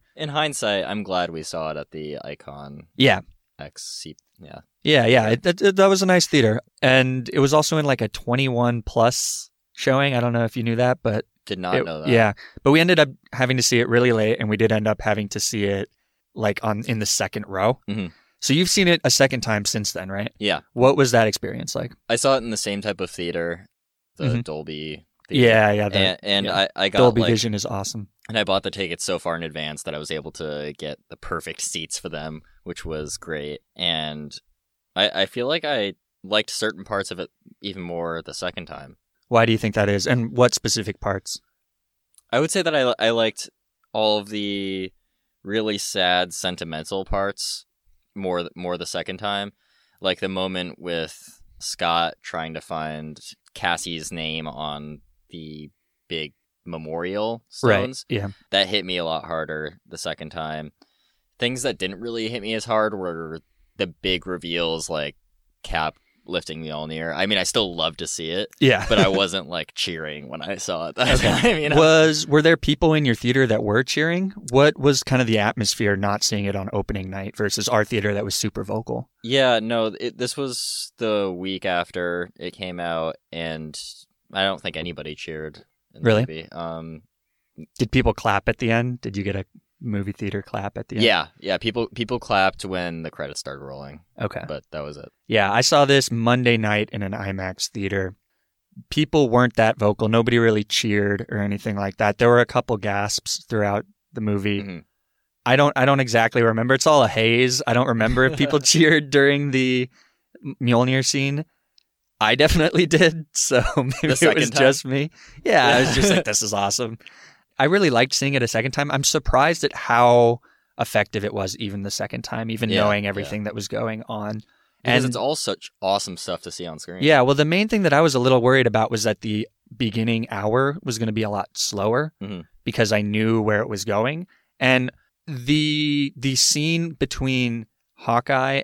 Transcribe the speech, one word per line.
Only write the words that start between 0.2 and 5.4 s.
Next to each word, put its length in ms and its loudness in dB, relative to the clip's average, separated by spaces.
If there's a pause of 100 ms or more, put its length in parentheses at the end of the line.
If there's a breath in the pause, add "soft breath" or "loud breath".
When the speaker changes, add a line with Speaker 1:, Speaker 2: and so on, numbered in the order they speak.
Speaker 1:
hindsight, 560 -2
I'm 180 -4
glad 260 -2
we 140 -8
saw 280 -6
it 60 -8
at 140 -10
the 320 -10
Icon 720 -16
Speaker 2:
Yeah. 240 4 (400)
Speaker 1:
X 240 -16
C-, 320 -14 (240)
yeah. 200 -20 (220)
Speaker 2:
Yeah, 240 4
yeah. 200 6
Speaker 1:
Yeah. 60 2
Speaker 2:
It, 120 0